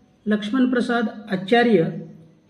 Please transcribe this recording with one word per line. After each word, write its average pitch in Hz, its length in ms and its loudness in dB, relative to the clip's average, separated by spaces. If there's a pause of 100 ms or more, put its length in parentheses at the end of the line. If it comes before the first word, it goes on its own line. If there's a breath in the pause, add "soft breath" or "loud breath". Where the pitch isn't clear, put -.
(260)
लक्ष्मण 226 440 0
प्रसाद 240 360 0 (260)
आचार्य 226 520 2 (680)